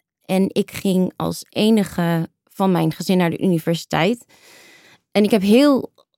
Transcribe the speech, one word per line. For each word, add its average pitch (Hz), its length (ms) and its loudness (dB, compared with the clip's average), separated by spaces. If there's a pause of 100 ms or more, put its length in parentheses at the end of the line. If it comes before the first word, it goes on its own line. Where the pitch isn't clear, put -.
(260)
en 190 260 0
ik - 200 -4
ging 185 440 -2
als - 340 -8
enige 180 800 0 (140)
van 190 280 -2
mijn 165 200 0
gezin 185 260 -2
naar 175 120 2
de - 120 -6
universiteit. 170 840 -2 (840)
En 208 120 2
ik 202 80 0
heb 214 100 2
heel 254 500 4 (260)